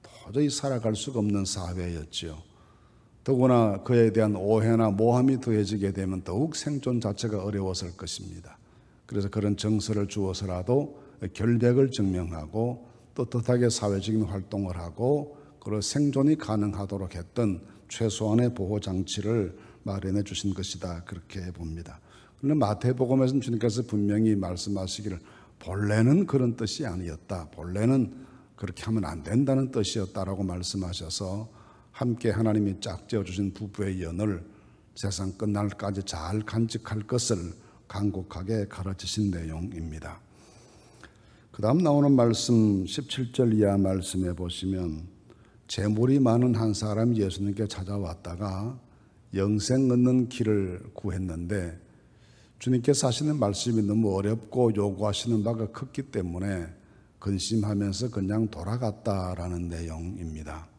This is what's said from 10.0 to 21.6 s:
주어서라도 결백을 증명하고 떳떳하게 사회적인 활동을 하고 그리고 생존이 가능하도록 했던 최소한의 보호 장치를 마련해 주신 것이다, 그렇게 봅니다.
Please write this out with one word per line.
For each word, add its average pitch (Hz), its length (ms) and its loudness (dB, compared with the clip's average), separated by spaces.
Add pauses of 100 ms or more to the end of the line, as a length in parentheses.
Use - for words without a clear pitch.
주어서라도 95 920 -2 (340)
결백을 120 580 4
증명하고 90 960 -2 (280)
떳떳하게 123 540 2
사회적인 104 540 0
활동을 95 540 -4
하고 123 600 -2 (220)
그리고 104 220 -4
생존이 143 560 2
가능하도록 98 800 -4
했던 92 460 -2 (260)
최소한의 110 680 0
보호 101 260 -2
장치를 95 760 -2 (260)
마련해 98 400 -2
주신 98 300 -4
것이다, 87 500 -8
그렇게 90 480 -10
봅니다. 82 480 -10 (380)